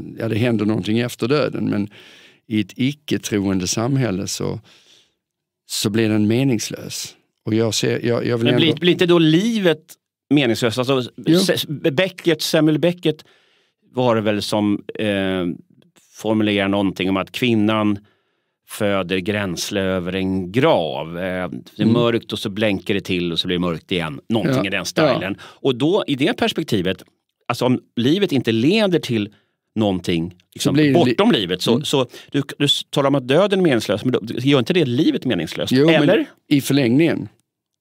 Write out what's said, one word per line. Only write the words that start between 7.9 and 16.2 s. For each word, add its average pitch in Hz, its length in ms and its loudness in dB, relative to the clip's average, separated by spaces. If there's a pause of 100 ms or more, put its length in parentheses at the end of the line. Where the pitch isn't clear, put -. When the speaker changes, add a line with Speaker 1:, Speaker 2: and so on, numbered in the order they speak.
Speaker 1:
jag, 120 200 0
jag 120 120 -2
vill 117 100 0
Speaker 2:
Men 120 80 4
blir, 156 140 4
Speaker 1:
ändå 151 100 -2
Speaker 2:
blir 175 120 4
inte 175 140 2
då 175 140 4
livet 175 720 2 (360)
meningslöst? 120 480 2
Alltså, 127 340 0 (140)
Speaker 1:
Jo. 160 140 4
Speaker 2:
Se-, 180 280 0 (240)
Beckett, 165 500 0
Samuel 156 380 2
Beckett 170 460 -2 (680)
var 123 220 2
det 110 60 0
väl 104 200 0
som, 104 420 0 (160)
eh, 95 460 -2 (680)
formulerade 107 600 0